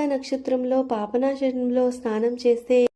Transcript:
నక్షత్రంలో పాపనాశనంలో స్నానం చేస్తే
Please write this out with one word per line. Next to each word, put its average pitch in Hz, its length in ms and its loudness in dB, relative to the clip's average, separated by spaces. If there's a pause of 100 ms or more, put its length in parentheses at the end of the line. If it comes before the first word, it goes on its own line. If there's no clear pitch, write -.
నక్షత్రంలో 262 800 -2
పాపనాశనంలో 247 1080 0
స్నానం 233 420 -2
చేస్తే 240 460 2 (160)